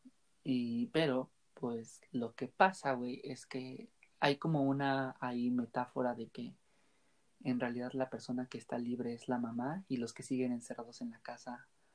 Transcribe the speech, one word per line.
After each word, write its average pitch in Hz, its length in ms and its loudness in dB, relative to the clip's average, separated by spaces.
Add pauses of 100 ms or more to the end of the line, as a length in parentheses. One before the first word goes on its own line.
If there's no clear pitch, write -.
(440)
Y, 120 440 2
pero, 135 440 4 (220)
pues, 117 480 -6 (100)
lo 117 240 -2
que 127 120 -4
pasa, 190 460 4
güey, 123 300 -4
es - 220 -8
que 131 440 -8 (300)
hay 143 180 4
como 156 260 2
una 135 580 2
ahí 123 280 0
metáfora 123 640 0
de 113 160 -6
que 120 240 -10 (920)
en 123 160 2
realidad 123 340 0
la 131 160 0
persona 123 380 -4
que - 100 -8
está 120 200 -4
libre 120 360 -2
es - 140 -8
la 123 100 2
mamá 120 500 -2
y 131 100 0
los 117 160 -2
que - 100 -12
siguen 127 280 0
encerrados 120 500 -8
en 120 100 -4
la - 80 -18
casa, - 480 -12 (280)